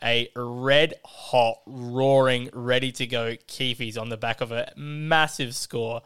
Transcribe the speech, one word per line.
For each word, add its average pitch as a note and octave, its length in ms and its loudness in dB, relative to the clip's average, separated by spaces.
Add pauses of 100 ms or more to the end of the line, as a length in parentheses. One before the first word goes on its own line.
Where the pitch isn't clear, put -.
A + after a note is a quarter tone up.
a A#2 320 2
red B2+ 600 2 (100)
hot, - 600 2
roaring, B2+ 880 2
ready B2 400 0
to B2+ 140 -4
go A#2 300 -2 (120)
Keefies A#2 520 -6
on A2 80 -8
the A2+ 80 -8
back A2+ 240 -4
of A#2 120 -4
a A#2+ 240 -6
massive D3+ 800 -2
score, A#2 520 -6